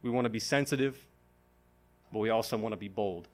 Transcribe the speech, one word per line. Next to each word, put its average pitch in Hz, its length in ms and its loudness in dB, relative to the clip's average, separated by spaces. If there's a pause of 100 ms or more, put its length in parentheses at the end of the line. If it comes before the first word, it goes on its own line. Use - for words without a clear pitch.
We 120 80 -2
want 123 160 2
to 113 40 2
be 110 80 -4
sensitive, 139 600 0 (1120)
but 107 80 -2
we 110 100 2
also 113 260 2
want 110 160 -2
to 104 40 -4
be 104 120 -8
bold. 95 460 -2